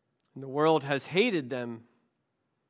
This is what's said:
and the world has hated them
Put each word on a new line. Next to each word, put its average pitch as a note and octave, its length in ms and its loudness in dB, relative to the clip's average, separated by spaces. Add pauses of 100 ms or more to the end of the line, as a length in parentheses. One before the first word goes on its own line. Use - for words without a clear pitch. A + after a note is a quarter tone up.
(340)
and C3+ 80 -14
the C3+ 60 -12
world D3 380 4
has C#3+ 220 -2
hated F3 420 0
them A#2+ 340 -8 (880)